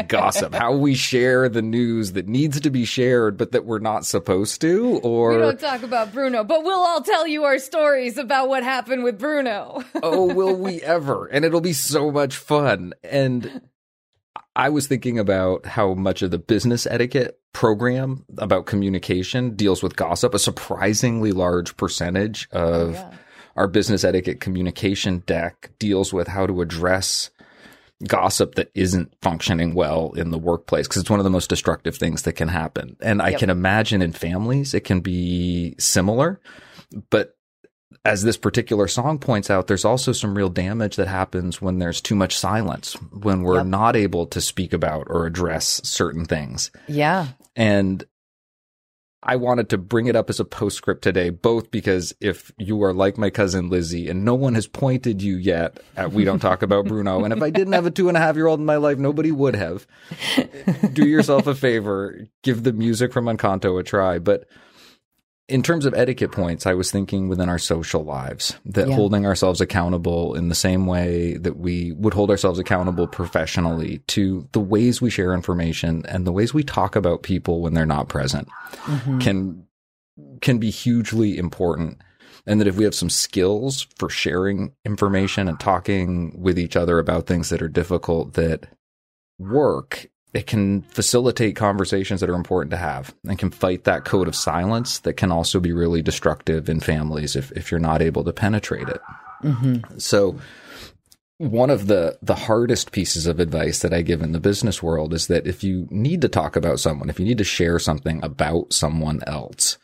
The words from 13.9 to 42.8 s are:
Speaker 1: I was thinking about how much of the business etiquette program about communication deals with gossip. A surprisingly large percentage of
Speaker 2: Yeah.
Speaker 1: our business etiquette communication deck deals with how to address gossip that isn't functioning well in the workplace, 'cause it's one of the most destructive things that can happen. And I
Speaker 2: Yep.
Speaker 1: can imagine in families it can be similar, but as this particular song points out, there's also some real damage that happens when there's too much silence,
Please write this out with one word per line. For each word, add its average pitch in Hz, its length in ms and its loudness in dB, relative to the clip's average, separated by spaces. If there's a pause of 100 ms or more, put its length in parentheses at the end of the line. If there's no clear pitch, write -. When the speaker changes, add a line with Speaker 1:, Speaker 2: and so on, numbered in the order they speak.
Speaker 1:
I 135 140 2
was 143 160 0
thinking 120 320 -2
about 95 480 2
how 98 260 0
much 95 300 0
of 92 80 0
the 87 80 -2
business 117 480 2
etiquette 123 520 -2 (140)
program 123 720 0 (140)
about 98 280 0
communication 98 920 -2
deals 95 260 2
with 90 140 -2
gossip. 90 360 0
A 101 60 2
surprisingly 107 920 0
large 90 440 0
percentage 95 760 -2
of 85 440 0
Speaker 2:
Yeah. - 160 -12 (460)
Speaker 1:
our 98 120 2
business 95 360 2
etiquette 90 360 0
communication 92 840 -2
deck 85 520 -4
deals 98 340 0
with 87 160 -2
how 95 180 -2
to 90 160 -2
address 90 680 -2 (800)
gossip 95 480 2
that - 180 -2
isn't 92 380 0 (100)
functioning 85 520 0
well 80 420 0
in 85 140 -4
the 82 80 -4
workplace, 82 500 -2
'cause - 140 -2
it's - 80 -2
one 104 100 4
of 95 40 0
the 95 60 2
most 90 200 0
destructive 82 460 -2
things 82 260 -2
that 82 120 -2
can 80 140 -2
happen. 80 540 -6
And 104 180 2
I 87 100 2
Speaker 2:
Yep. - 100 0
Speaker 1:
can 98 100 2
imagine 95 520 2
in 82 100 0
families 113 600 -2
it 104 120 0
can 92 160 2
be 87 800 -2
similar, 120 600 2 (720)
but - 260 2 (720)
as 104 160 2
this 113 160 2
particular 104 500 2
song 143 300 0
points 110 320 0
out, 92 160 2
there's 98 180 0
also 127 280 2
some 104 220 -2
real 98 140 2
damage 95 480 -2
that 95 120 0
happens 92 520 -4
when 92 200 0
there's 87 200 -2
too - 140 -2
much 95 240 0
silence, 98 560 -4 (180)